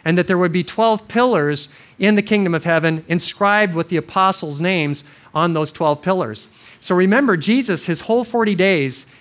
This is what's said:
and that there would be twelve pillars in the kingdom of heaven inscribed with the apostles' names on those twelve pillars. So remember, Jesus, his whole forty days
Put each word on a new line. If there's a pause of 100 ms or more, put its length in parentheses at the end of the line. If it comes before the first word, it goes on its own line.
and
that
there
would
be
twelve
pillars (320)
in
the
kingdom
of
heaven
inscribed
with
the
apostles'
names (280)
on
those
twelve
pillars. (320)
So
remember,
Jesus,
his
whole
forty
days (140)